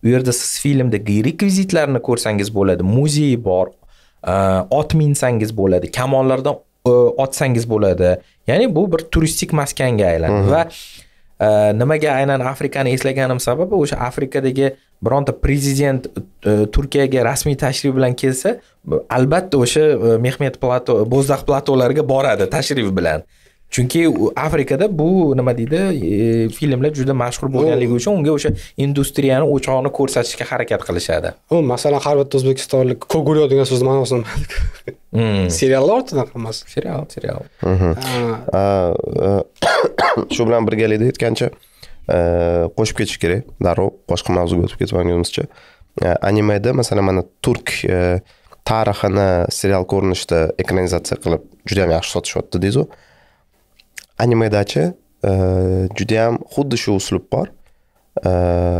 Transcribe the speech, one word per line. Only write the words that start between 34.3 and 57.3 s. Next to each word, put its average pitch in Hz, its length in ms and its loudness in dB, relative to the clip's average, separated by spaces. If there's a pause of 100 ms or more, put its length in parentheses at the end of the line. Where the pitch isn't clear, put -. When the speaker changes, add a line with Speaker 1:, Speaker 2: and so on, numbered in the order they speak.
Speaker 1:
Hmm. 104 320 2
Speaker 3:
Seriallar 135 540 2
ortidan 143 260 -4
qilmas. 113 400 -10
Speaker 1:
Serial, - 400 -8
serial. - 400 -8 (120)
Speaker 2:
Mhm. 90 360 2
Speaker 3:
Ha. 123 280 -4 (260)
Speaker 2:
A, 98 140 0 (600)
e, 95 60 2 (500)
<coughs> - 560 -2
shu - 140 0
bilan 113 180 2
birgalikda 110 400 2
aytgancha, 117 400 -2 (580)
e, 85 120 0 (520)
qo'shib - 300 -2
ketish - 220 -4
kerak. 90 240 0 (180)
Darrov 90 300 0 (100)
boshqa 87 320 -2
mavzuga 87 320 0
o'tib - 140 -8
ketmagunimizcha. 87 640 -2 (560)
E, 90 80 0 (100)
animeda, 104 560 0
masalan, 101 320 0
mana 92 160 0 (140)
turk, - 340 -4 (120)
e, 90 360 0 (440)
tarixini 101 640 0 (180)
serial 95 400 0
ko'rinishida 92 540 0 (160)
ekranizatsiya 90 640 -2
qilib 82 240 -2 (140)
juda 98 240 0
ham 82 100 2
yaxshi 82 220 -4
sotishyapti, - 480 -4
deysiz-ku. 127 420 -2 (1080)
Animedachi, 113 680 0 (360)
e, 98 120 -2 (580)
juda 110 360 0
ham 117 180 0
xuddi 135 340 -2
shu 104 220 0
uslub 95 300 -4
bor. 139 200 -2 (640)